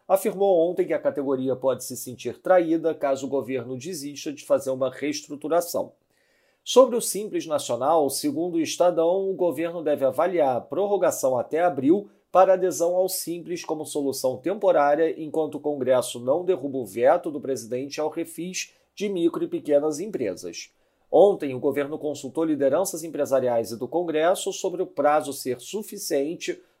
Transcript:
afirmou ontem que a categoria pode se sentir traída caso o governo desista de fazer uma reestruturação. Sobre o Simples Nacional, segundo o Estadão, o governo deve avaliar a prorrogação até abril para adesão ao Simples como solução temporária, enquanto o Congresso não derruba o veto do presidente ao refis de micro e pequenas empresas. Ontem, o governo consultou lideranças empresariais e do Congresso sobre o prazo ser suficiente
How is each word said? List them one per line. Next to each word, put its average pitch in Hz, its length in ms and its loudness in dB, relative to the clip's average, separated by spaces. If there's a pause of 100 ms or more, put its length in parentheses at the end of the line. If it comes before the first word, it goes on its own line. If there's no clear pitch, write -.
afirmou 190 600 4
ontem 180 180 0
que 156 80 -2
a 143 40 0
categoria 135 560 -2
pode 127 300 -2
se 123 120 -10
sentir 120 440 -10
traída 165 540 2
caso 139 320 -2
o - 20 -6
governo 131 480 -4
desista 143 560 -10
de - 120 -14
fazer 131 260 0
uma 131 200 -2
reestruturação. 147 1040 -4 (720)
Sobre 240 320 6
o 220 40 0
Simples 175 460 -4
Nacional, 139 640 2
segundo 151 440 -2
o 165 60 0
Estadão, 175 680 2
o 185 40 -2
governo 170 480 -2
deve 143 220 0
avaliar 151 520 2
a 113 40 -4
prorrogação 165 800 0
até 147 240 -2
abril 165 460 4 (240)
para 185 220 8
adesão 180 420 0
ao 185 120 2
Simples 165 560 -8
como 156 200 -6
solução 135 540 -2
temporária, 160 840 2
enquanto 147 340 -4
o 139 40 -8
Congresso 131 580 0
não 139 260 0
derruba 139 340 -2
o 117 80 -4
veto 143 440 2
do 143 100 -6
presidente 127 600 -6
ao 151 80 0
refis 165 640 -8 (220)
de 208 140 -4
micro 170 360 0
e 165 40 -4
pequenas 147 520 2
empresas. 95 680 -6 (460)
Ontem, 160 380 6
o 127 60 -8
governo 143 360 -2
consultou 139 460 -6
lideranças 156 640 0
empresariais 123 680 0
e 113 80 -8
do 123 80 -8
Congresso 170 680 0
sobre 180 300 -4
o 170 40 -6
prazo 147 460 0
ser 123 280 -6
suficiente 175 1000 -6 (200)